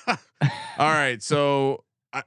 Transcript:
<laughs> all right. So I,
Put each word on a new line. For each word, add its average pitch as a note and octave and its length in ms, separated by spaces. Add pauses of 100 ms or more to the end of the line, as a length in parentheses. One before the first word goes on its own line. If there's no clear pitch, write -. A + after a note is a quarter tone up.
<laughs> A3+ 80 (600)
all D3+ 120
right. C#3 320
So C#3 600 (300)
I, C3 140